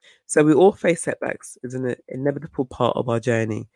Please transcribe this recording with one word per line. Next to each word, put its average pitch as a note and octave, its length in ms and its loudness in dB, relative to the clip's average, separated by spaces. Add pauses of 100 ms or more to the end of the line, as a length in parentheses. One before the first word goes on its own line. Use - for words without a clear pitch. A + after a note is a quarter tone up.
(260)
So - 160 2
we D3+ 120 6
all F#3+ 180 6
face E3+ 300 -2
setbacks. - 600 -8
It's B2+ 120 -10
an B2+ 200 -4 (140)
inevitable C#3 560 -4
part - 320 0
of B2 120 -4
our A#2 120 0
journey. A2+ 560 -2